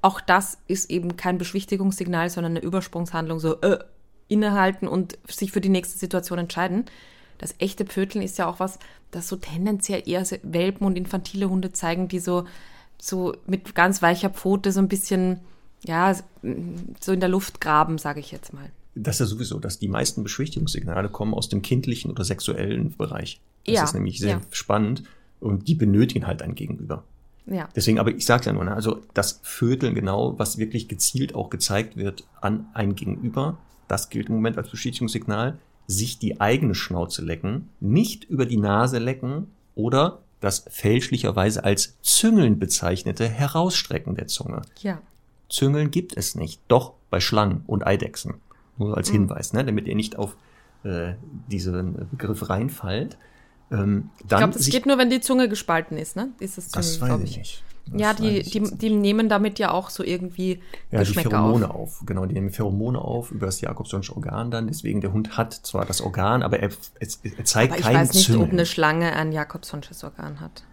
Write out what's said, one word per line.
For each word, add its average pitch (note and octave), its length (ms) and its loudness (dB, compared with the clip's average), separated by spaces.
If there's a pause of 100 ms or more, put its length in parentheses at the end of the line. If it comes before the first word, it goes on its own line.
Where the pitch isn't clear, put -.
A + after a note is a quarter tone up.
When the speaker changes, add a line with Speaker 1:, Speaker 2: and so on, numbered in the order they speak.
Speaker 1:
Auch F#3+ 180 4
das F#3+ 380 2 (100)
ist F#3+ 220 -2
eben F3 260 -2
kein F3+ 220 0
Beschwichtigungssignal, F#3 920 0
sondern E3+ 220 -2
eine E3 120 -2
Übersprungshandlung, E3+ 760 -2
so, D#3+ 200 0
äh, F#3 180 4 (500)
innehalten G3+ 600 4
und F#3 300 -2 (100)
sich G3 240 -4
für G3+ 80 2
die F#3+ 80 2
nächste F#3 300 2
Situation F3 400 -2
entscheiden. F3 460 -2 (540)
Das - 200 -10
echte G3 260 -2
Pöteln G3 400 -2
ist F#3+ 140 -6
ja F3+ 100 0
auch E3+ 120 -6
was, F#3+ 180 -4 (320)
das E3+ 180 -10
so G3 80 -4
tendenziell F#3+ 720 -2
eher F3+ 160 0
so F#3 180 -4
Welpen F#3 440 0
und F#3 100 2
infantile F#3+ 520 -2
Hunde F#3+ 240 0
zeigen, F3 360 -2
die F3+ 100 -4
so, F3 260 0 (540)
so F3+ 380 -4 (100)
mit F#3+ 280 -4
ganz F#3 280 4
weicher F3+ 280 4
Pfote G3 420 0
so F#3+ 80 2
ein F#3+ 80 4
bisschen, F#3 520 0 (440)
ja, F3 300 2 (840)
so F#3+ 120 0
in F#3 80 2
der F#3 80 4
Luft F#3+ 320 0
graben, D#3 380 4
sag D3 180 -4
ich C#3+ 160 -12
jetzt - 200 -14
mal. C#3+ 180 -14 (240)
Speaker 2:
Das A2 220 -2
ist - 40 0
ja A#2+ 60 4
sowieso, G#2+ 340 -4
dass G2 180 -6
die G2+ 100 -4
meisten G#2+ 340 0
Beschwichtigungssignale G2+ 880 -2
kommen G#2+ 240 -2
aus - 140 -2
dem G2+ 140 0
kindlichen B2 480 0
oder A#2 140 -4
sexuellen - 720 -2
Bereich. - 440 -8 (260)
Das - 80 2
Speaker 1:
Ja, D#3+ 100 4
Speaker 2:
ist D3 100 -2
nämlich G2 240 -2
sehr G2+ 180 0
Speaker 1:
ja. F#2 40 -2 (100)
Speaker 2:
spannend G#2 520 0 (360)
und G2 300 -2
die E3+ 60 4
benötigen G#2 520 4
halt - 160 -4
ein - 120 -6
Gegenüber. - 500 -8 (400)
Speaker 1:
Ja. F3+ 320 -6
Speaker 2:
Deswegen, A2 240 4
aber A2 100 4
ich - 160 -4
sag's A#2+ 200 4
ja G#2+ 80 0
nur, F2 100 0
ne, F#2+ 100 -2
also G#2+ 280 -2 (120)
das - 280 0
Föteln B2+ 520 0
genau, G2+ 440 0
was - 200 -2
wirklich A2 300 -4
gezielt C3 460 -2
auch - 160 -4
gezeigt - 460 -2
wird G2 280 -6 (160)
an G#2+ 320 -2
ein G2+ 240 0
Gegenüber, C#3 600 -2 (300)
das - 200 -2
gilt A2+ 220 -4
im A#2 60 2
Moment A2 200 0
als - 140 -6
Beschwichtigungssignal. A#2+ 880 -4 (300)
Sich G2 300 -2
die - 220 -2
eigene A2+ 340 4
Schnauze E2+ 480 -4
lecken, F2 460 -4 (100)
nicht C#3 460 2
über C3+ 200 0
die A#2 120 0
Nase G#2+ 420 4
lecken C3 540 -4 (240)
oder B2+ 420 2 (220)
das - 280 -2
fälschlicherweise G#2+ 920 2
als - 400 2
Züngeln F3+ 560 6
bezeichnete F#2+ 680 0
Herausstrecken C#3+ 880 0
der - 100 -6
Zunge. - 360 -6 (180)
Speaker 1:
Ja. F#3 200 -4 (480)
Speaker 2:
Züngeln D3 440 2
gibt F3+ 240 -2
es - 180 -4
nicht, - 320 -6
doch B2+ 280 6 (140)
bei F#2 120 2
Schlangen G#2 480 2
und G2+ 180 0
Eidechsen. - 480 0 (440)
Nur G#2 180 0
als - 140 0
Speaker 1:
Mhm. G2 180 6
Speaker 2:
Hinweis, - 240 -6
ne, C3+ 120 2
damit G#2+ 220 0
ihr - 80 -2
nicht G#2+ 240 -2
auf, G2+ 160 -4 (480)
äh, F2 300 -4 (340)
diesen F#2 640 -2
Begriff G#2 400 -6
reinfallt. A2+ 640 -2 (540)
Ähm, G2+ 480 0
Speaker 1:
Ich - 80 -20
Speaker 2:
dann G2 140 4
Speaker 1:
glaub, - 140 6
das A#3 100 0
Speaker 2:
sich - 100 2
Speaker 1:
geht B3+ 120 2
nur, C#4 120 6
wenn B3 120 6
die B3+ 100 2
Zunge B3+ 280 4
gespalten E3 500 0
ist, - 180 -8
ne? B3 140 -4 (100)
Ist F#3+ 180 -8
das F3 120 -14
Speaker 2:
Das E3+ 240 0
Speaker 1:
Züngeln, D#3+ 80 -2
Speaker 2:
weiß B2 60 2 (100)
Speaker 1:
glaub F#2 60 0
Speaker 2:
ich - 60 -4
Speaker 1:
ich. - 80 -6
Speaker 2:
nicht. - 240 -8 (260)
Das G3+ 120 -4
Speaker 1:
Ja, G#3+ 100 4
Speaker 2:
weiß G#3+ 60 2
Speaker 1:
die, A3 120 2 (100)
Speaker 2:
ich - 120 -4
Speaker 1:
die, G#3+ 80 0
Speaker 2:
jetzt G#3 240 -2
Speaker 1:
die A3 80 2
Speaker 2:
nicht. G#3 100 6
Speaker 1:
nehmen G#3+ 280 4
damit G#3 320 2
ja G3 100 2
auch F#3 200 0
so - 120 -6
irgendwie F3+ 580 -2 (300)
Speaker 2:
Ja, A2+ 120 0
die G2 40 4
Speaker 1:
Geschmäcker G#2+ 240 0
Speaker 2:
Pheromone A2 400 4
Speaker 1:
auf. - 300 -8
Speaker 2:
auf. - 60 -8
Genau, F#2 200 -2
die F#2 80 -2
nehmen G2 160 0
Pheromone G#2+ 500 0
auf A#2+ 300 -4
über G#2 160 -4
das F#2+ 140 -2
Jacobsonsche - 540 -6
Organ A#2 360 -4
dann. A2+ 160 -2
Deswegen, G#2+ 340 -2
der G2 120 -2
Hund G#2+ 260 0
hat A2+ 160 0
zwar - 320 -4
das - 140 -2
Organ, G2+ 420 2
aber - 160 2
er, G3 120 0 (280)
es, - 240 -8
er - 220 -8
zeigt A#2 300 4
Speaker 1:
Aber F3+ 60 -2
ich G#3+ 60 2
Speaker 2:
kein - 80 6
Speaker 1:
weiß - 180 4
nicht, F#3+ 140 4
Speaker 2:
Züngeln. - 180 6
Speaker 1:
ob D#3 80 0
eine E3+ 140 4
Schlange D#3+ 480 2
ein D#3 160 -2
Jacobsonsches - 720 -8
Organ D3 380 -12
hat. - 320 -16